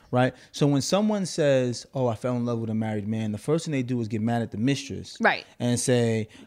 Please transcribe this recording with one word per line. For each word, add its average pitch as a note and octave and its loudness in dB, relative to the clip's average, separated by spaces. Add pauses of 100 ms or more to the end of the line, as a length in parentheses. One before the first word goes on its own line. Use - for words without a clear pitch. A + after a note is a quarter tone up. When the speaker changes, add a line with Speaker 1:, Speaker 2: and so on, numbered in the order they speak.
(100)
Speaker 1:
Right? B2+ 2 (200)
So - 2
when C#3+ 4
someone G3+ 0
says, C3 2
"Oh, C3 0
I A2+ 0
fell B2 -2
in A#2+ -2
love A#2 -2
with A2 -4
a A2 -2
married A2 -2
man," A2 -2
the G#2+ -4
first D#3+ -2
thing D#3+ -4
they C3+ 0
do A#2+ -2
is A2 -4
get G#2+ -2
mad A#2 0
at A2 -4
the G2 -6
mistress. A2+ -2
Speaker 2:
Right. F3 0 (160)
Speaker 1:
And A#2+ 0
say, A#2 2 (180)